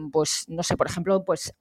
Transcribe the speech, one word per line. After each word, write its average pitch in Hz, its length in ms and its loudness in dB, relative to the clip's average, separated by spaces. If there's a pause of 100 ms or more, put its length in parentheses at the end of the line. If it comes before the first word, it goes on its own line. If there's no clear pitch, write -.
(120)
pues, - 360 2
no 165 160 -4
sé, - 120 0
por - 120 2
ejemplo, 190 360 0
pues - 380 -2